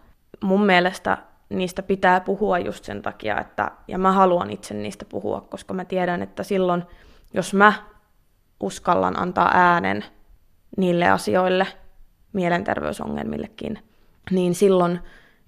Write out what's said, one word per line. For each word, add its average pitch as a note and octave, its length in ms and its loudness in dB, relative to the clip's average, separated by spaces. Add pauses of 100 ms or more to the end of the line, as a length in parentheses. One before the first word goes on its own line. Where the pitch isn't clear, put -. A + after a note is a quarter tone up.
(420)
Mun G3 240 2
mielestä F#3 520 0 (300)
niistä F#3 340 -6
pitää F#3+ 380 2
puhua G3 380 -2
just - 260 -8
sen G#2 180 -10
takia, G#2+ 380 -4
että, - 300 -4 (180)
ja F3+ 100 -8
mä F#3+ 140 2
haluan F#3 380 4
itse - 240 -12
niistä G#3 300 -10
puhua, - 360 -6
koska - 340 -12
mä F#3 100 -6
tiedän, F3+ 380 -2
että G3 200 -10
silloin, F#3 420 0 (500)
jos F#3 200 -2
mä G3+ 180 8 (880)
uskallan F#3 580 0
antaa F3+ 360 2
äänen F3+ 500 2 (720)
niille F3 320 2
asioille, F#3 580 2 (640)
mielenterveysongelmillekin, - 1500 -4 (520)
niin F3+ 240 0
silloin F3+ 460 4 (480)